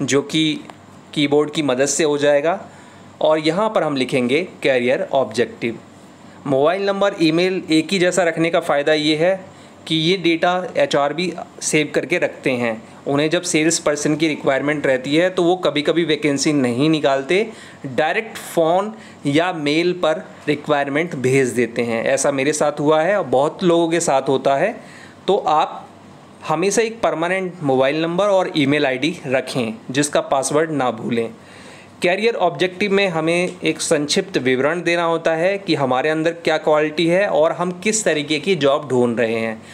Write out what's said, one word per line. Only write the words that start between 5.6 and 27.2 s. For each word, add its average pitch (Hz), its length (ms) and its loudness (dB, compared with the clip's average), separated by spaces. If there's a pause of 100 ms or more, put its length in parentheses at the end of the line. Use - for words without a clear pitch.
मोबाइल 156 400 2
नंबर, 196 340 0
ईमेल 175 500 2
एक 160 220 2
ही 196 60 0
जैसा 180 260 2
रखने 165 260 0
का 170 100 2
फ़ायदा 151 340 0
ये 151 220 0
है 185 420 -2 (280)
कि 160 80 -2
ये 160 220 2
डेटा 175 500 0 (100)
एचआर 143 380 2
भी 175 180 -4 (300)
सेव 151 320 0
करके 175 240 -2
रखते 147 340 -2
हैं। 117 280 -2 (260)
उन्हें 143 240 0
जब 175 120 0
sales 160 360 0
person 151 380 0
की 160 120 0
requirement 143 580 -2
रहती 135 300 0
है 180 140 4
तो 180 120 -2
वो 175 140 4
कभी-कभी 160 480 0
vacancy 147 480 0
नहीं 131 380 2
निकालते, 147 560 2 (400)
direct 160 500 -2
phone 180 560 0 (340)
या 160 260 2
mail 165 400 0 (100)
पर 165 200 0 (260)
requirement 143 680 -2
भेज 127 340 2
देते 117 320 -2
हैं। 117 220 -2
ऐसा 135 280 0
मेरे 139 200 0
साथ 147 280 -2
हुआ 156 220 2
है 196 160 2
और 123 80 -2
बहुत 143 360 0
लोगों 170 260 4
के 165 120 0
साथ 139 280 0
होता 139 280 2
है। 202 180 0 (520)
तो 190 100 2
आप 175 520 -2 (600)
हमेशा 190 340 0
एक 226 180 -4
permanent 175 640 -2